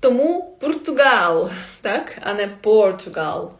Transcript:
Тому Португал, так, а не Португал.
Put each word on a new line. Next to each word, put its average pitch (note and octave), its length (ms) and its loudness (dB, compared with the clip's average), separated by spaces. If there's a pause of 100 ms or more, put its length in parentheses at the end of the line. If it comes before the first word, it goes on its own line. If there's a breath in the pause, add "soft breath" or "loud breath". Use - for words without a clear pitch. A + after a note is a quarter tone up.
Тому C#4 600 0
Португал, B3 880 0 (320 loud breath)
так, A3+ 400 -6
а G3 100 -6
не G3+ 140 -4
Португал. F#3+ 1120 0